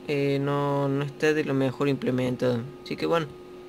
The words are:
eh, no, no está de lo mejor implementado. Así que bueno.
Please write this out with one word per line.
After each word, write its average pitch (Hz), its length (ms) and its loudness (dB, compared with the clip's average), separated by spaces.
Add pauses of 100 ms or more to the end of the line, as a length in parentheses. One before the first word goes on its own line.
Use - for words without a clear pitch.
eh, 139 320 2
no, 143 480 2
no 139 140 2
está 151 300 2
de 151 120 0
lo 139 80 -2
mejor 135 340 2
implementado. 127 760 0 (220)
Así 147 140 -8
que 156 80 -4
bueno. 160 220 0 (420)